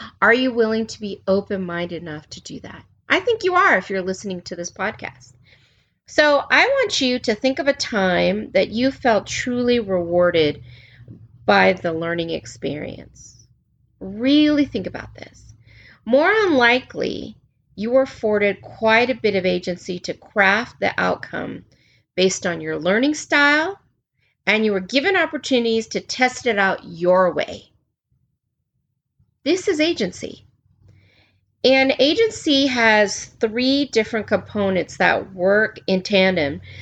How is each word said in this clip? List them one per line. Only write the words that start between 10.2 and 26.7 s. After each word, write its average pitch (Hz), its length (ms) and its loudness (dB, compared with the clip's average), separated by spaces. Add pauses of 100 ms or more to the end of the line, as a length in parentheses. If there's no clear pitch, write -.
by 190 300 4
the 175 180 -4
learning 165 380 -4
experience. - 1080 -12 (640)
Really 285 640 2
think 185 220 -6
about - 280 -12
this. - 380 -20 (540)
More 294 260 4
than 403 220 2
likely, 240 800 0 (400)
you 214 140 -6
were 262 120 4
afforded 208 600 -2
quite 220 480 2
a 254 40 -2
bit 214 200 0
of 185 100 0
agency 180 540 -4
to - 160 -10
craft - 640 -2
the - 180 -4
outcome - 680 -4 (480)
based 185 320 0
on 165 160 -6
your 156 160 -6
learning 214 340 2
style, 302 640 0 (680)
and 220 180 2
you 208 80 2
were 190 80 0
given 277 360 0
opportunities 240 720 0
to 180 120 -6
test - 460 -4
it 214 120 0
out 190 260 0